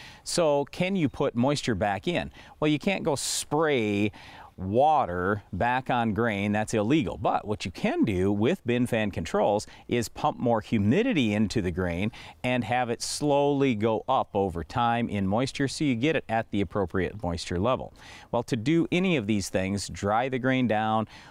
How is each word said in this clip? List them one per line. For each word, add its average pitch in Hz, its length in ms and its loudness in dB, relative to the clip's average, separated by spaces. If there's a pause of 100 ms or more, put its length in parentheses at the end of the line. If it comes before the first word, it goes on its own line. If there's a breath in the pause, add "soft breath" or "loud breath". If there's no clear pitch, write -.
(220 loud breath)
So 147 440 2
can 185 280 -2
you 165 140 2
put - 260 -2
moisture 127 400 0
back 98 320 -2
in? 117 240 -2 (300 loud breath)
Well, 156 80 2
you 151 100 2
can't 190 240 -2
go 156 120 0
spray 113 1000 0 (460 loud breath)
water 101 840 2 (120)
back 123 340 0
on 117 240 0
grain. 104 400 0
That's 107 220 0
illegal. 113 420 2
But - 300 -2
what 104 180 -4
you 98 60 -6
can 311 340 0
do 95 260 2
with 107 360 0
bin 120 200 2
fan 110 240 0
controls 104 560 0 (200 loud breath)
is 117 240 -2
pump - 280 -2
more 117 220 2
humidity 120 720 2
into 107 300 0
the 90 80 -2
grain 90 420 -2 (320 loud breath)
and 123 200 0
have 123 260 0
it 120 100 -4
slowly 143 720 2
go 110 320 0
up 123 280 0
over 95 280 0
time 120 460 0
in 101 180 -2
moisture 127 420 0
so - 160 -4
you 135 100 2
get 135 200 0
it 127 140 -2
at 113 220 -2
the 104 100 0
appropriate 95 600 -2
moisture 87 360 -4
level. 104 360 0 (380 loud breath)
Well, 117 100 0
to 131 140 -4
do 151 360 2
any 180 240 2
of 110 100 -2
these 101 220 0
things, 95 400 -2
dry 104 400 0
the 131 100 -2
grain 127 300 2
down 110 400 2 (220 loud breath)